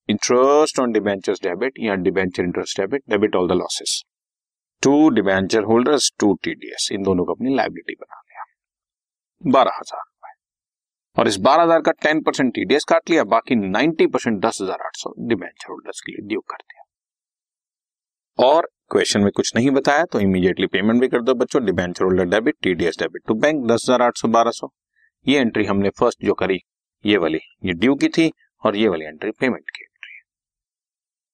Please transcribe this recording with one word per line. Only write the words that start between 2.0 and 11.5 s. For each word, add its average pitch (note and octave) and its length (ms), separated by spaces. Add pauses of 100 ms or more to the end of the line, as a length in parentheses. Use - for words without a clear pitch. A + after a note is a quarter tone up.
interest F2+ 400
debit, G2 200 (100)
debit G#2 200
all - 180
the - 100
losses - 440 (840)
to C#3+ 340
debenture F#2+ 500
holders B2 320
to G2+ 400
टीडीएस, - 500
इन G2 100
दोनों F#2 220
को E2+ 100
अपनी C3 200
लायबिलिटी G2 460
बना - 200
लिया, - 240 (1080)
बारह B2+ 180
हज़ार - 300
रुपए, - 320 (880)
और A#2 80
इस G#2 80
बारह C3 260